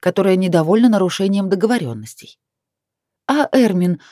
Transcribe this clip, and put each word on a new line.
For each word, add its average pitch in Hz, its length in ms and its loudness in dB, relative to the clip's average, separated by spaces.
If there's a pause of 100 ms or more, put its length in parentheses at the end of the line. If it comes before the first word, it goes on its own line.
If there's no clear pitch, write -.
которая 190 360 0
недовольна 185 520 2
нарушением 196 600 0
договорённостей. 180 920 -6 (880)
А 285 260 0
Эрмин 180 480 2 (120)